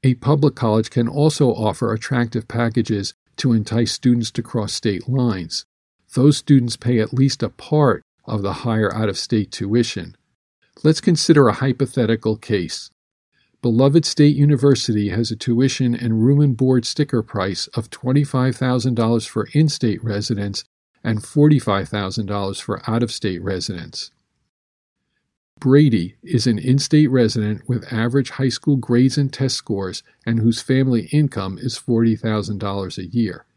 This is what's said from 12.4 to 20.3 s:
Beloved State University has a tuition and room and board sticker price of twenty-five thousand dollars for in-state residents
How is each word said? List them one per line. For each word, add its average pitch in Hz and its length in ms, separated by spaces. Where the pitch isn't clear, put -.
Beloved 135 420
State 147 320
University 135 720
has 110 240
a 110 60
tuition 123 580
and 110 260
room 143 200
and 135 160
board 127 280
sticker 143 380
price 95 440
of 113 220
twenty-five 131 680
thousand 127 380
dollars 113 300
for - 280
in-state 143 500
residents 101 640